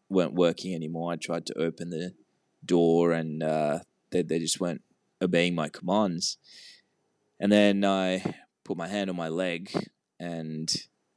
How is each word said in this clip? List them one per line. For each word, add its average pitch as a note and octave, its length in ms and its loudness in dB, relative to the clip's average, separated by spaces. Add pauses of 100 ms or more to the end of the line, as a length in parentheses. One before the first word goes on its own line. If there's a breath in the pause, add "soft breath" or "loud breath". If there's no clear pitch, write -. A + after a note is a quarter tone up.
weren't F2 240 2
working F2 420 0
anymore. E2 380 -6
I E2+ 40 -4
tried E2 280 -6
to - 140 -8
open E2 320 -4
the F2 240 -6 (500)
door, E2+ 480 4
and, D#2+ 300 -4
uh, D#2 380 0 (280)
they, F2+ 140 0
they D#2+ 160 -2
just E2 200 -2
weren't F2 220 -4 (400)
obeying F2+ 340 4
my D#2 140 -2
commands. F2+ 720 0 (1000 soft breath)
And G2+ 140 2
then G2+ 320 6
I F#2+ 500 0 (300 loud breath)
put - 140 -6
my E2+ 100 -6
hand G2 220 -4
on F2+ 60 -4
my E2 120 -4
leg, F2 640 -4 (280)
and D#2+ 540 -6 (440)